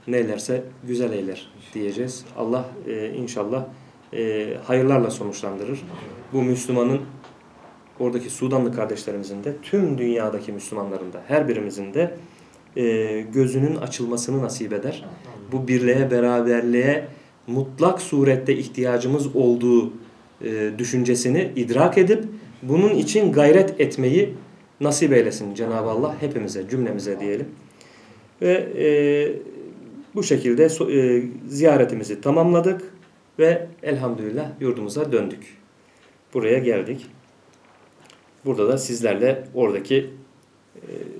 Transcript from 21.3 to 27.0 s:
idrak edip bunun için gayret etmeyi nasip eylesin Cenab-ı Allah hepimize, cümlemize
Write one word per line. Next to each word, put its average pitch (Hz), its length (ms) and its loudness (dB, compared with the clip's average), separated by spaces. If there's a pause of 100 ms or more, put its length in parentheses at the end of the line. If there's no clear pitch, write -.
idrak 131 420 2
edip 202 260 4 (380)
bunun 165 280 2
için 196 420 2
gayret 156 500 6
etmeyi 139 520 2 (480)
nasip 147 320 2
eylesin 107 400 2
Cenab-ı 113 360 -2
Allah 139 320 -2
hepimize, 101 480 -6
cümlemize 104 500 -2